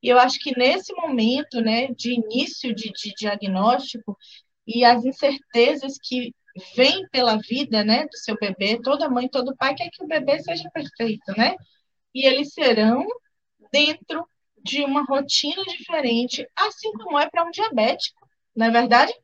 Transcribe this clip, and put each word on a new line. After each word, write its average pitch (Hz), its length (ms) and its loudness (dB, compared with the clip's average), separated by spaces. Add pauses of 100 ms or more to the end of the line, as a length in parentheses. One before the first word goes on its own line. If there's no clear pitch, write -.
E - 60 -2
eu 247 100 8
acho 254 220 6
que 262 180 -4
nesse 302 360 2
momento, 262 640 0
né, 226 280 0
de 247 260 -6
início 240 600 -4
de, 214 180 -8
de 202 260 -12
diagnóstico, 208 1000 -2 (480)
e 233 200 2
as 233 180 6
incertezas 269 1000 0
que 247 320 -6 (420)
vêm 330 340 2
pela 240 280 2
vida, 226 460 -2
né, 233 220 2
do - 120 -14
seu 226 220 -6
bebê, 202 420 -2
toda 294 280 0
mãe, 247 180 -2
todo 269 300 -4
pai 277 180 -2
quer 349 140 -8
que - 140 -18
o - 40 -12
bebê 302 320 0
seja 330 340 -8
perfeito, 226 640 -6
né? 285 180 2 (580)
E 262 120 0
eles 269 280 2
serão 240 520 4 (680)
dentro 302 540 0 (380)
de 285 200 -2
uma 277 200 0
rotina 277 600 -2
diferente, 269 840 -4 (100)
assim 427 380 -4
como 320 240 -4
é 302 120 2
pra 339 160 0
um 339 60 -10
diabético, 285 760 -2 (280)
não 226 120 2
é 233 40 2
verdade? 240 420 4 (100)